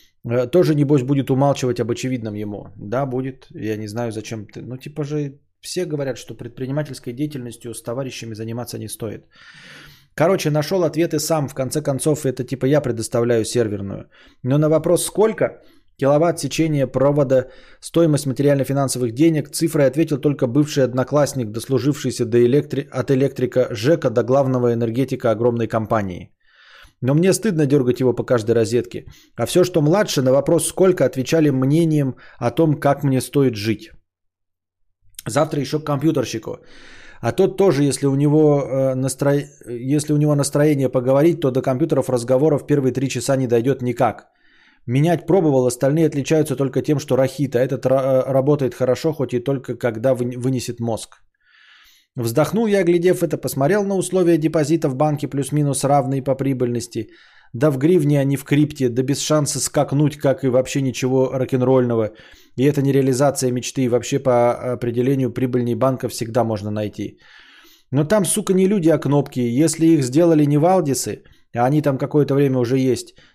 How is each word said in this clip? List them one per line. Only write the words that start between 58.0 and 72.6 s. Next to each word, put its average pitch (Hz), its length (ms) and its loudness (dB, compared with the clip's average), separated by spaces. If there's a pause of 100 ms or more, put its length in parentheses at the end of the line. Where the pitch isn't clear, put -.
а 139 40 2
не 139 140 0
в - 60 -14
крипте, 147 460 0
да 120 140 0
без 131 180 -2
шанса 147 380 0
скакнуть, 143 580 0
как 135 260 0
и 135 60 0
вообще 127 320 0
ничего 131 520 0
рок-н-ролльного. 127 800 2 (460)
И 123 60 0
это 143 180 2
не 135 120 2
реализация 135 580 2
мечты, 123 320 -6
и 120 60 0
вообще 123 300 0
по 120 540 0
определению 123 600 -2
прибыльней 123 420 -2
банка 127 320 0
всегда 117 360 -2
можно 107 280 -4
найти. 104 480 -8 (720)
Но 147 140 2
там, 202 200 2
сука, 196 280 0
не 185 140 4
люди, 185 220 2
а 156 80 4
кнопки. 143 420 0 (240)
Если 160 220 0
их 160 180 4
сделали 151 420 4
не 143 120 2
валдисы, 151 640 0 (320)
а 120 100 2
они 147 160 2
там 139 160 0
какое-то 143 380 0
время 135 240 2
уже 123 180 0